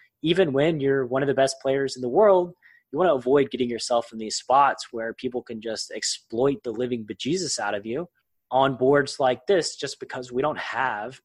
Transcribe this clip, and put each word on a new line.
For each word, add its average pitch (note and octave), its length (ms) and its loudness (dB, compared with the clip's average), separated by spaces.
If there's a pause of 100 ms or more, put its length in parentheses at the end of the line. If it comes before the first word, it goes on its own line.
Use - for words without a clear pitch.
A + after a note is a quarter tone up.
(220)
Even E3 300 2
when D3 280 2
you're C3+ 260 2
one C3 160 -2
of C#3+ 60 -2
the C#3 60 2
best C3+ 260 2
players C3+ 340 0
in B2+ 80 -10
the B2 60 -2
world, F3+ 460 4 (360)
you C#3 80 -6
wanna E3+ 160 4
avoid C3+ 360 4
getting B2 180 -2
yourself A#2 440 -2
in A2+ 60 -12
these G#2+ 180 -6
spots C3 560 2
where A2+ 200 -6
people B2 300 -6
can A2+ 180 -12
just A2 300 -8
exploit A#2 720 -4
the A#2 80 -6
living A#2+ 320 -4
bejesus C#3 540 -6
out G#2 160 -4
of G#2 100 -6
you C3+ 240 -6 (420)
on C3+ 260 2
boards C3+ 440 2
like B2+ 260 0
this, F3+ 300 0
just - 240 -10
because B2+ 320 -12
we B2 80 -2
don't D3 180 -2
have A#2+ 680 -6